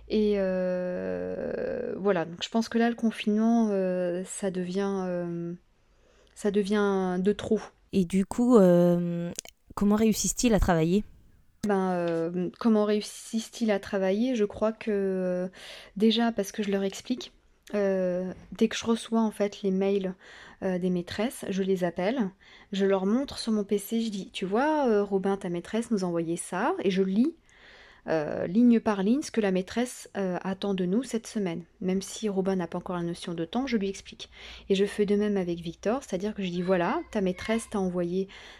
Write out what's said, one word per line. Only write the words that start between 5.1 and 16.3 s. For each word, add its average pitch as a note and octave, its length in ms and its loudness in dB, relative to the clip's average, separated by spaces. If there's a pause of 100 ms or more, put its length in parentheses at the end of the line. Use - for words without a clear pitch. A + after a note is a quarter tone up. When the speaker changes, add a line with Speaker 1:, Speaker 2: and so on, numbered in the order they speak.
Speaker 1:
ça G3+ 160 0
devient G3 640 2
de G3 140 2
trop. G#3 260 0 (340)
Speaker 2:
Et F#3+ 120 4
du F#3 220 0
coup, A#3+ 320 4
euh, F3 720 6 (420)
comment G3+ 220 4
réussissent-ils A3 580 2
à F3+ 60 4
travailler ? F3 420 4 (640)
Speaker 1:
Ben, F#3+ 280 2
euh, E3+ 540 -2 (120)
comment G#3+ 240 4
réussissent-ils G#3+ 880 -2
à G3 80 0
travailler ? G#3 560 0
Je G#3 80 2
crois G#3+ 260 -2
que, A3 220 -6
euh, F#3 560 -2 (480)
déjà A3+ 340 4